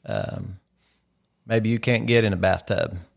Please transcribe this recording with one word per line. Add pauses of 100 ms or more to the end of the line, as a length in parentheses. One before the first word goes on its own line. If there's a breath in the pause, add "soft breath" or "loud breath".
Um, (880)
maybe
you
can't
get
in
a
bathtub. (180)